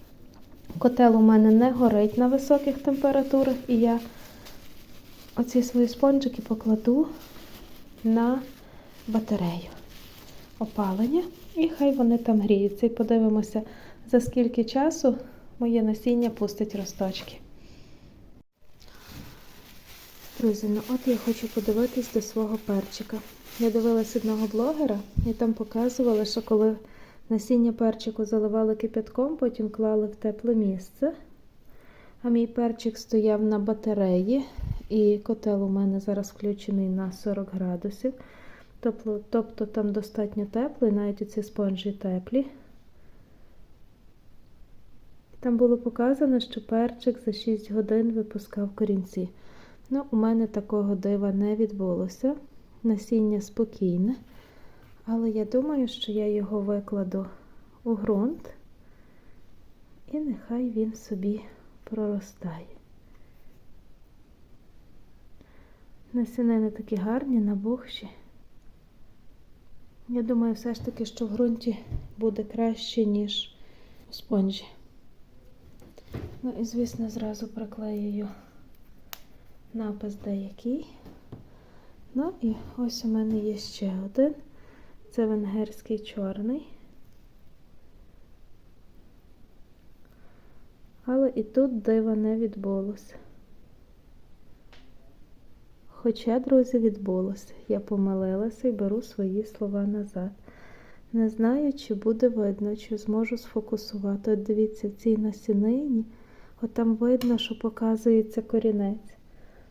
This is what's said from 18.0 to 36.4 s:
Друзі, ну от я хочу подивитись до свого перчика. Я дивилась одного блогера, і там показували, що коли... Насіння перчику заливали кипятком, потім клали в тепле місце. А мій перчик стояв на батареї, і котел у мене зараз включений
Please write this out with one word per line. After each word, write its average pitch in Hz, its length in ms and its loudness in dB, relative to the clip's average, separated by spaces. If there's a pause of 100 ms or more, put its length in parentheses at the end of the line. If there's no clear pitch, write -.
Друзі, 214 300 2
ну 208 200 0
от 254 180 -2
я 247 100 4
хочу 226 300 -2
подивитись 233 640 0
до 220 80 2
свого 220 440 -2
перчика. 202 520 -4 (420)
Я 233 120 4
дивилась 226 440 2
одного 220 320 0
блогера, 233 520 0 (280)
і 226 60 0
там 226 200 2
показували, 226 720 0
що 214 160 -4
коли... 220 340 4 (540)
Насіння 233 440 4
перчику 220 520 0
заливали 214 500 2
кипятком, 226 600 -2
потім 233 320 0
клали 214 380 2
в 208 80 -8
тепле 220 400 0
місце. 202 580 0 (1080)
А 240 60 0
мій 233 180 4
перчик 233 500 -2
стояв 214 460 2
на 214 160 4
батареї, 202 840 2 (440)
і 208 280 4
котел 208 460 0
у 196 60 0
мене 196 300 2
зараз 196 320 -4
включений 202 580 -2